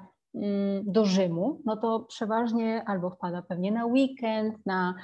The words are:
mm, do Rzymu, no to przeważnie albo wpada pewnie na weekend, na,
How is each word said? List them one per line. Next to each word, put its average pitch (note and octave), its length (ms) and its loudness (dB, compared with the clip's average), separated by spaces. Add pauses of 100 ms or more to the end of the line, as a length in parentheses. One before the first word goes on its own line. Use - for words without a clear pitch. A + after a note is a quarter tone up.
(340)
mm, G3+ 520 -2
do G#3 180 4
Rzymu, F#3+ 600 2
no A3 120 0
to A3+ 240 0
przeważnie A3+ 840 -2
albo F3+ 240 -2
wpada F3+ 320 -6
pewnie F3+ 300 -2
na A#3 140 0
weekend, A#3 800 0
na, F#3 380 0